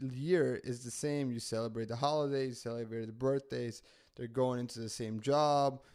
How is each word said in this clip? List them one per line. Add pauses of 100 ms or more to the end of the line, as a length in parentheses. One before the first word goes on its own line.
year
is
the
same.
You
celebrate
the
holidays,
you
celebrate
the
birthdays. (340)
They're
going
into
the
same
job. (140)